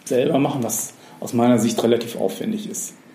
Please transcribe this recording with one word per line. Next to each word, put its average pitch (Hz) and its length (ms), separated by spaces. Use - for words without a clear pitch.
selber 139 340
machen, 139 240
was - 300
aus - 120
meiner 120 260
Sicht 110 220
relativ 117 360
aufwendig 110 520
ist. - 240